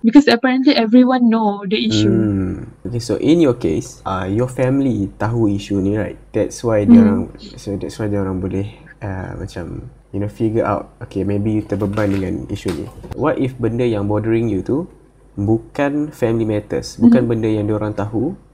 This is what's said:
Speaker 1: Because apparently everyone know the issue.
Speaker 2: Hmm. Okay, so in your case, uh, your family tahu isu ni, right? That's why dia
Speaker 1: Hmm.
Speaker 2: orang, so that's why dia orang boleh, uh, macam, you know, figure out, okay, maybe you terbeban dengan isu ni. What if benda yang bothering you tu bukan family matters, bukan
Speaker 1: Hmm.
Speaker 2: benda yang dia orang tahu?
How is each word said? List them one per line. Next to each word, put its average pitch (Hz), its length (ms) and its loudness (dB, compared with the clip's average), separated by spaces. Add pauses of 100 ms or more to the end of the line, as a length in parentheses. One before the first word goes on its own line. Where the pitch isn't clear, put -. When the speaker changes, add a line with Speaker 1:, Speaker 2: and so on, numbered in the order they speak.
Speaker 1:
Because 277 240 8
apparently 254 480 2
everyone 247 540 4
know 214 360 2
the 202 140 -2
issue. 151 320 2
Speaker 2:
Hmm. 95 560 0 (160)
Okay, 117 160 -6
so 110 200 -2
in 156 200 4
your 151 160 4
case, - 500 -4
uh, 92 220 -4
your 107 220 -2
family 127 580 0 (100)
tahu 113 360 0
isu 101 260 -4
ni, 98 160 0
right? 104 240 -4 (120)
That's - 320 -4
why 110 200 2
dia 117 160 8
Speaker 1:
Hmm. 113 60 10
Speaker 2:
orang, 104 160 2 (340)
so 101 220 -8
that's 87 240 -10
why 107 80 -2
dia 101 180 -2
orang 92 140 -4
boleh, 95 340 -6 (240)
uh, 95 400 -10
macam, 90 480 -12 (240)
you 101 80 -10
know, 101 80 -4
figure 110 400 -2
out, - 240 -2 (100)
okay, 98 220 -6
maybe 101 320 -2
you 107 80 0
terbeban 101 480 -2
dengan 95 380 -4
isu 87 260 -6
ni. 73 120 -6 (280)
What 151 240 -2
if 131 180 -4
benda 117 300 -2
yang 104 200 -2
bothering 113 440 0
you 95 160 -2
tu 156 240 -4 (460)
bukan 143 760 -2
family 113 340 0
matters, 107 540 -4
bukan - 240 6
Speaker 1:
Hmm. 113 80 -2
Speaker 2:
benda 113 220 0
yang 107 140 0
dia 104 120 0
orang 107 160 -4
tahu? 110 400 -4 (200)